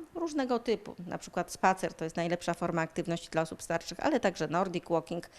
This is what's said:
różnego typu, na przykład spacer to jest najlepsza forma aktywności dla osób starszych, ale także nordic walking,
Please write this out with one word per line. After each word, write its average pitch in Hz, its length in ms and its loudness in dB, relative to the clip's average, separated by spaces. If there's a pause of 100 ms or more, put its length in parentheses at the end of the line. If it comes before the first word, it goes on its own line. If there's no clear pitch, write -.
(160)
różnego 294 440 0
typu, - 360 -2 (120)
na - 100 -6
przykład - 340 -4
spacer 185 420 4
to - 100 -6
jest 160 120 -6
najlepsza 170 380 0
forma 170 280 0
aktywności 165 500 -2
dla 160 100 4
osób - 220 -4
starszych, 165 360 -2
ale 285 200 4
także 175 280 2
nordic 175 420 0
walking, 170 500 0